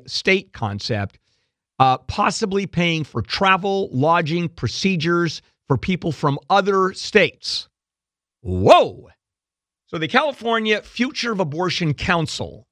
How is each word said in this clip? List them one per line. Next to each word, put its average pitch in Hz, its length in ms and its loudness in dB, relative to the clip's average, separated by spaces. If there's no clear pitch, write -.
state - 480 -2
concept, 101 640 -4
uh, 131 180 4
possibly 202 720 -2
paying 170 360 -2
for 117 200 -6
travel, 196 680 0
lodging, 165 560 2
procedures 170 920 -2
for 135 100 2
people 175 340 -4
from 143 260 0
other 190 460 2
states. - 760 -2
Whoa! 135 680 4
So - 100 -8
the 196 100 -2
California 226 760 0
Future 240 480 -4
of 190 80 -4
Abortion 165 540 -2
Council 143 800 -4